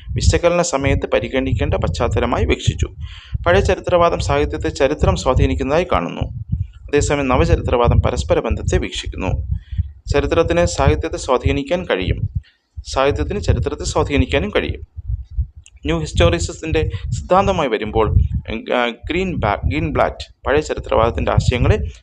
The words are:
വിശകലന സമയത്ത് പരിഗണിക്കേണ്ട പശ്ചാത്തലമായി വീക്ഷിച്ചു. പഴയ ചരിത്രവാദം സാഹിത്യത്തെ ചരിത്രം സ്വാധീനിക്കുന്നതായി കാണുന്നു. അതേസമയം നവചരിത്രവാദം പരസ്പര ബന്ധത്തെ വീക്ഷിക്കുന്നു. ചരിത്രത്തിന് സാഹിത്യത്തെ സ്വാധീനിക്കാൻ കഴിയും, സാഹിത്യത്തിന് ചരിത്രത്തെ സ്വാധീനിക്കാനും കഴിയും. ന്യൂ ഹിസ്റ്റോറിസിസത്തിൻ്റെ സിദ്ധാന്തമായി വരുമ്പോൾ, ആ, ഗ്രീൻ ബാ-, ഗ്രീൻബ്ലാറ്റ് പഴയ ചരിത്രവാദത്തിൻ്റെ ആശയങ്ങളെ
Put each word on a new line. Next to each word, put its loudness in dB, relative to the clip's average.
വിശകലന 2
സമയത്ത് 0
പരിഗണിക്കേണ്ട 0
പശ്ചാത്തലമായി 0
വീക്ഷിച്ചു. 0
പഴയ 4
ചരിത്രവാദം 2
സാഹിത്യത്തെ -2
ചരിത്രം 2
സ്വാധീനിക്കുന്നതായി 2
കാണുന്നു. 0
അതേസമയം 0
നവചരിത്രവാദം 4
പരസ്പര 0
ബന്ധത്തെ -2
വീക്ഷിക്കുന്നു. -4
ചരിത്രത്തിന് 2
സാഹിത്യത്തെ 0
സ്വാധീനിക്കാൻ 0
കഴിയും, -2
സാഹിത്യത്തിന് 0
ചരിത്രത്തെ -2
സ്വാധീനിക്കാനും 0
കഴിയും. -2
ന്യൂ 0
ഹിസ്റ്റോറിസിസത്തിൻ്റെ 0
സിദ്ധാന്തമായി 2
വരുമ്പോൾ, 0
ആ, 2
ഗ്രീൻ -2
ബാ-, 0
ഗ്രീൻബ്ലാറ്റ് -2
പഴയ 0
ചരിത്രവാദത്തിൻ്റെ 0
ആശയങ്ങളെ 4